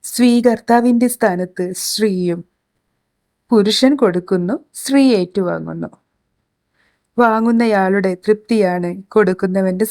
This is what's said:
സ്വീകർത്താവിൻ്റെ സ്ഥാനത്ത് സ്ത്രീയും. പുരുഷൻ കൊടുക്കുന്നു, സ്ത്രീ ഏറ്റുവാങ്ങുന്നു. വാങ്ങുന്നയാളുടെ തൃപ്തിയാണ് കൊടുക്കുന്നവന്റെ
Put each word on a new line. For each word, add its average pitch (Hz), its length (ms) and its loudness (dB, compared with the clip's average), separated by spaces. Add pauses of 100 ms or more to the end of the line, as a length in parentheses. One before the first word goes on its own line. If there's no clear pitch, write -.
സ്വീകർത്താവിൻ്റെ 240 1040 2
സ്ഥാനത്ത് 180 500 -2 (160)
സ്ത്രീയും. 185 580 -2 (1120)
പുരുഷൻ 214 500 2
കൊടുക്കുന്നു, 180 540 0 (260)
സ്ത്രീ 269 220 2 (160)
ഏറ്റുവാങ്ങുന്നു. 170 720 -6 (1300)
വാങ്ങുന്നയാളുടെ 220 920 2 (120)
തൃപ്തിയാണ് 196 680 0 (240)
കൊടുക്കുന്നവന്റെ 190 760 0